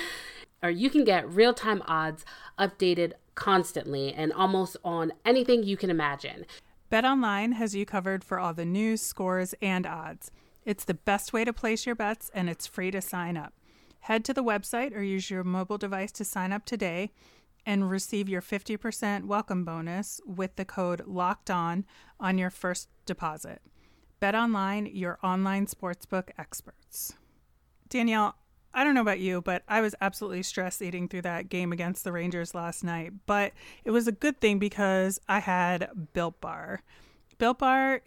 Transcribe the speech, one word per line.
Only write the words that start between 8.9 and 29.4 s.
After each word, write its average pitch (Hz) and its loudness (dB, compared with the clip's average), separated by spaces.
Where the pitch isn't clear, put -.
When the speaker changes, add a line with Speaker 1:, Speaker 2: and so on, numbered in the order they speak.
Speaker 2:
scores, 185 -2
and 185 0
odds. 160 -10
It's 208 -4
the 185 0
best 202 0
way 226 2
to 240 0
place 226 -2
your 240 -2
bets, 214 -4
and 180 0
it's - -8
free 185 -4
to 190 -4
sign 175 -4
up. 151 -8
Head 226 0
to 269 -2
the 269 0
website 233 0
or 208 -4
use 190 -2
your 185 -2
mobile 185 -2
device 196 -4
to 214 -8
sign 190 -4
up 208 -4
today 196 -4
and 196 2
receive 196 -2
your 185 -2
fifty 208 -4
percent 202 -4
welcome 202 -2
bonus 165 -6
with 185 -6
the 190 -6
code 175 -2
Locked 180 -2
On 175 0
on 190 2
your 185 0
first - -4
deposit. 160 -6
BetOnline, 208 2
your 175 -4
online 190 2
sportsbook 185 -6
experts. - -12
Danielle, 226 2
I 262 4
don't 285 6
know 254 6
about 202 2
you, 185 0